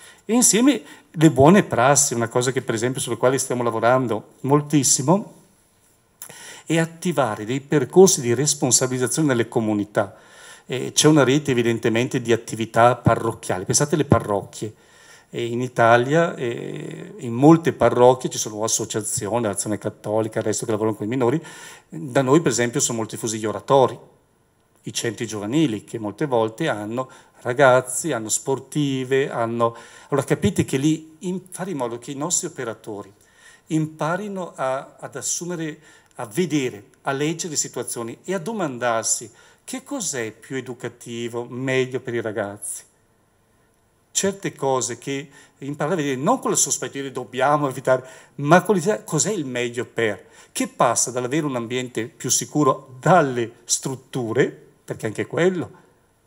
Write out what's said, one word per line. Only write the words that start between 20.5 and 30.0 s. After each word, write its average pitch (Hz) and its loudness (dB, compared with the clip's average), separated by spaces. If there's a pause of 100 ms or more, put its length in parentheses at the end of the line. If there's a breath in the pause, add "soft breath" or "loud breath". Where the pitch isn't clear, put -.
che 113 -2
lavorano 107 0
con 104 -6
i - -4
minori. 127 0 (480 loud breath)
Da 143 -2
noi 131 6
per 139 0
esempio 120 0
sono 120 -2
molto 107 -6
diffusi 110 -6
gli 107 -4
oratori, 107 2 (840)
i 117 -12
centri 117 -6
giovanili 107 -2
che - -10
molte 107 -6
volte 120 0
hanno 113 -6 (320 loud breath)
ragazzi, 127 4
hanno 110 -4
sportive, 135 -2
hanno... 117 -2 (320 loud breath)